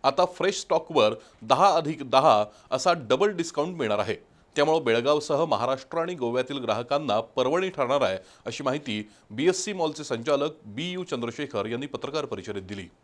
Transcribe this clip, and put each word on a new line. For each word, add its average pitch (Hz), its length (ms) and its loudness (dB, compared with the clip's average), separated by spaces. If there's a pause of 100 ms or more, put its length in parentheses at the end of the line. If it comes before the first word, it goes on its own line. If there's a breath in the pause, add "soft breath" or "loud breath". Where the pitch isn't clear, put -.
आता 139 220 4
फ्रेश 185 300 -2
स्टॉकवर 135 580 2 (280 loud breath)
दहा 151 340 4
अधिक 147 340 -2
दहा 127 360 6 (260 loud breath)
असा 175 220 0
डबल 147 380 2
डिस्काउंट 170 460 -4
मिळणार 104 220 0
आहे. 101 160 -2 (400 soft breath)
त्यामुळे 156 240 4
बेळगावसह 143 640 2
महाराष्ट्र 131 520 -2
आणि 175 180 -4
गोव्यातील 127 420 -2
ग्राहकांना 120 640 0
पर्वणी 147 500 0
ठरणार 139 320 0
आहे, 95 160 2 (280 loud breath)
अशी 120 180 -8
माहिती 127 460 -2 (220 soft breath)
बीएससी 175 420 0
मॉलचे 156 300 -4
संचालक 143 480 -2 (140)
बी 139 260 -8
यू 180 120 -6
चंद्रशेखर 117 600 -6
यांनी 120 200 -4
पत्रकार 143 400 -6
परिषदेत 101 380 -8
दिली. 98 220 -10 (180)